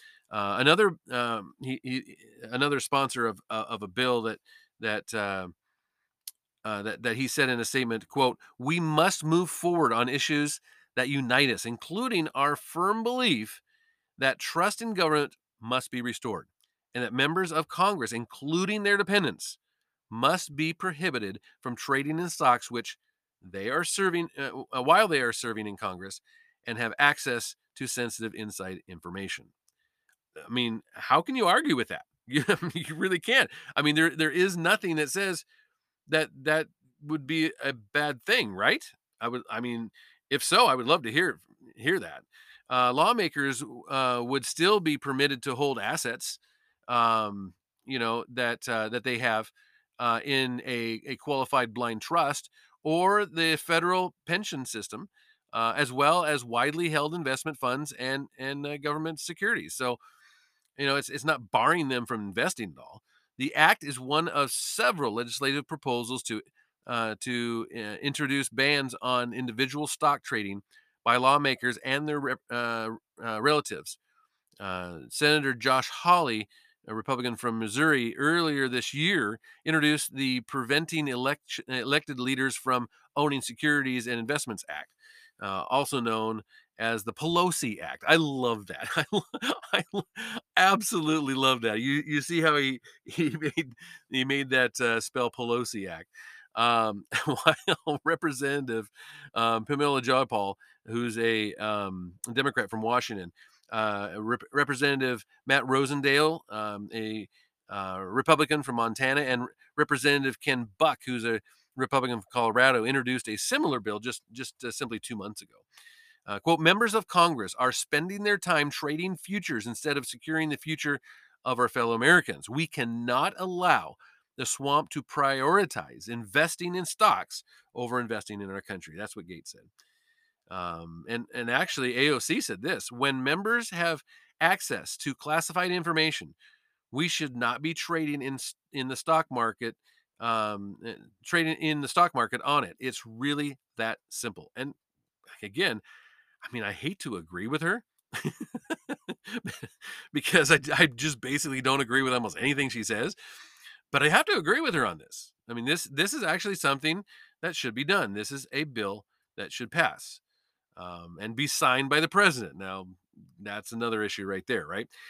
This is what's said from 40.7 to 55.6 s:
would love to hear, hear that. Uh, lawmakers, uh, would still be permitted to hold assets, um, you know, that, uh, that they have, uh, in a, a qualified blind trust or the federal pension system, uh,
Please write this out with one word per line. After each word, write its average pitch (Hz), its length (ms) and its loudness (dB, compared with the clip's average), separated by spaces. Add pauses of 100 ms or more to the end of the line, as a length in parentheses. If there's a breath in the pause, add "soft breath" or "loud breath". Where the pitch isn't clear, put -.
would 123 100 -4
love 151 180 4
to 110 80 -4
hear, 143 300 0 (340)
hear 151 240 0
that. 78 240 -10 (460 loud breath)
Uh, 123 240 4
lawmakers, 147 720 2 (260)
uh, 127 340 2
would 127 220 -2
still 196 340 4
be 156 180 0
permitted 139 460 0
to 135 120 -4
hold 139 220 0
assets, 120 640 -4 (480)
um, 110 640 2 (320)
you 131 140 -6
know, 117 240 0 (100)
that, 120 360 -2
uh, 110 200 0
that 117 140 -4
they 123 140 -2
have, 113 340 0 (480 soft breath)
uh, 117 240 2
in 131 420 0
a, 117 400 -4
a 131 120 -8
qualified 131 560 0
blind 117 280 -4
trust 160 480 0 (320 soft breath)
or 185 440 4
the 160 320 2
federal 175 560 2 (120)
pension 170 400 -4
system, 113 440 -10 (420 soft breath)
uh, 113 240 0